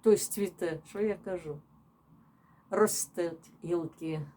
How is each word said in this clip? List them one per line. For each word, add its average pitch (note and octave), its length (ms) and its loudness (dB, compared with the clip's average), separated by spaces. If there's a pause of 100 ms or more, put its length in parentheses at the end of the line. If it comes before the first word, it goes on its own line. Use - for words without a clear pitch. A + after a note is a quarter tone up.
Тобто G#3 180 8
цвіте, F3+ 640 -4
що G3+ 160 -6
я G#3 140 0
кажу? D#3+ 460 -8 (1080)
Ростуть F#3+ 840 0 (120)
гілки. D#3+ 720 -4